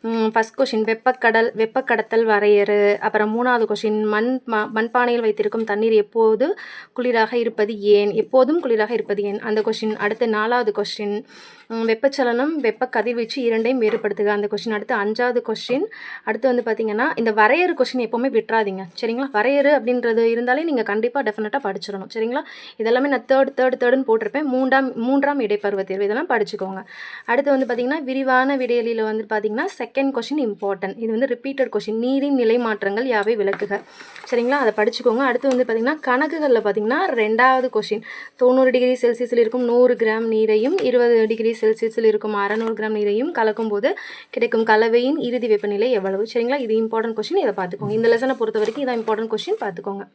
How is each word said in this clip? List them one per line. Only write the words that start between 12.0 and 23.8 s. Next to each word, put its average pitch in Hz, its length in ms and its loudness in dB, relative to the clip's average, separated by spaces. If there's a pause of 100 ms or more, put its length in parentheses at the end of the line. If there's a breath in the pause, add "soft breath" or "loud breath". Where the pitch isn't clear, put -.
வெப்ப 240 400 -2
கதிர்வீச்சு 233 420 -2
இரண்டையும் 233 420 0
வேறுபடுத்துக, 214 460 0
அந்த 208 240 0
கொஸ்டின். 214 220 -6
அடுத்து 208 240 -4
அஞ்சாவது 233 460 0
கொஸ்டின். 240 440 -4 (380 loud breath)
அடுத்து 240 380 0
வந்து - 0 -
பார்த்தீங்கன்னா, 220 520 -2
இந்த 226 180 -2
வரையறு 269 440 4
கொஸ்டின் 254 300 -2
எப்போவுமே 247 240 -2
விட்டுறாதீங்க, 214 520 -2 (180)
சரிங்களா? 240 320 -4
வரையறு 277 400 4
அப்படின்றது 240 460 2
இருந்தாலே 240 440 2
நீங்க 285 200 0
கண்டிப்பா 220 400 -2
டெஃபினட்டா 214 400 -4
படிச்சிடணும், 196 520 -8
சரிங்களா? 240 280 -4 (360 loud breath)
இதெல்லாமே 240 300 2
நான் 269 160 0
தேர்ட், 269 320 2
தேர்ட், 254 100 2
தேர்டுன்னு 254 400 2